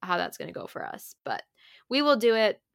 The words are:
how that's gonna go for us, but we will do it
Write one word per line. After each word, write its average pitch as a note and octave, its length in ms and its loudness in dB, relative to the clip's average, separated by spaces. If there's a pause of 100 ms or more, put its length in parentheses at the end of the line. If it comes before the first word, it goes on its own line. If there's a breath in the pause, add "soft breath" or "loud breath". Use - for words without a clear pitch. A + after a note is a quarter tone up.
how F3+ 160 -2
that's F3 200 -4
gonna - 160 -12
go - 140 -10
for - 180 -12
us, - 300 -14 (100)
but - 180 -6 (460 loud breath)
we C4+ 120 2
will C#4+ 140 6
do A3+ 200 4
it A3 260 2 (120)